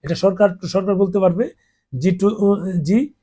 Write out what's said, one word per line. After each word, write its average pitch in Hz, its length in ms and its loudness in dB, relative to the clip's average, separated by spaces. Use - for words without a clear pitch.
এটা 160 120 -4
সরকার, 196 340 2
সরকার 196 280 0
বলতে 190 240 0
পারবে, 190 300 0
জি 165 140 2
টু 190 160 0
জি 220 420 0